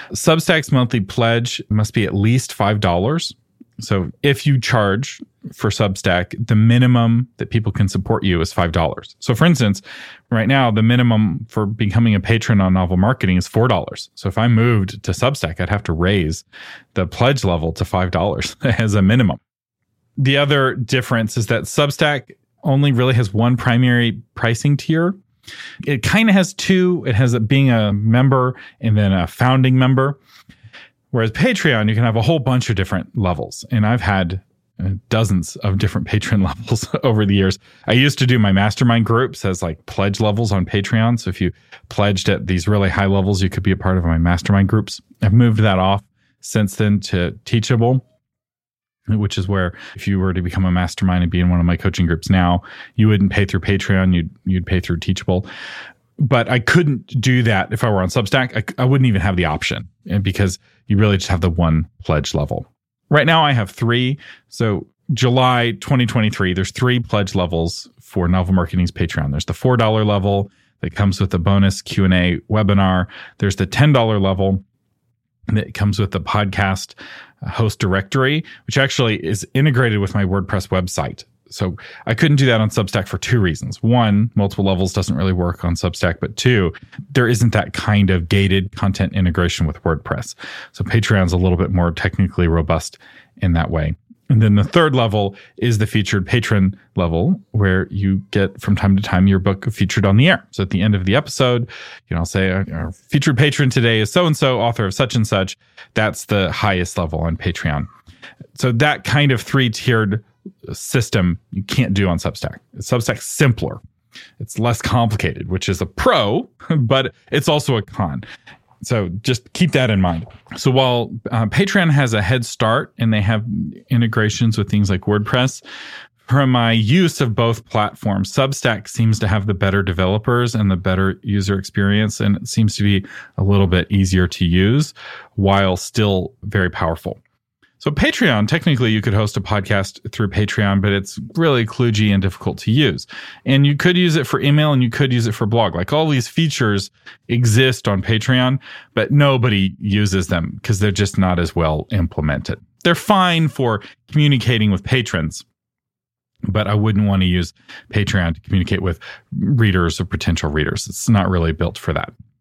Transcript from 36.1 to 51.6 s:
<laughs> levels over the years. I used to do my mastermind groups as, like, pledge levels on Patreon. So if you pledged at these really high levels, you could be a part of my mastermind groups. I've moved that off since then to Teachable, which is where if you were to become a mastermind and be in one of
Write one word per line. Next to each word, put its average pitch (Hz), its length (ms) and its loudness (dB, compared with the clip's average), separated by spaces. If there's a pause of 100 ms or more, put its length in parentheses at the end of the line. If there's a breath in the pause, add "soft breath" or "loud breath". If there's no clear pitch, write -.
<laughs> - 0 -
levels - 440 -4 (160)
over 110 220 2
the 98 100 2
years. 95 240 2 (260 soft breath)
I - 80 2
used 139 260 4
to 131 80 2
do 123 120 4
my 104 120 4
mastermind 107 540 2
groups 113 400 -2
as, 92 160 -2
like, 85 240 -6
pledge 98 340 -2
levels 107 320 0
on 95 140 0
Patreon. 113 540 0
So - 100 -6
if - 120 -6
you 90 100 0 (380 loud breath)
pledged 101 400 0
at - 180 0
these 92 200 0
really 101 220 2
high 98 180 0
levels, 98 360 2
you 95 60 0
could 95 140 -6
be 95 80 2
a 95 60 2
part 92 200 0
of 85 80 0
my 82 120 2
mastermind 87 520 2
groups. - 320 -2 (200)
I've 101 120 2
moved 117 260 4
that 101 200 4
off 98 220 2 (380)
since - 380 -2
then 104 240 2
to 87 420 -4
Teachable, 120 640 0 (1000)
which 104 300 0
is 92 100 -4
where 92 260 -2 (220 loud breath)
if - 120 -8
you 98 100 0
were 92 160 0
to 90 80 -2
become 87 220 -2
a 92 80 2
mastermind 90 520 0
and 87 80 0
be 90 100 0
in 90 80 2
one 87 100 2
of 85 60 2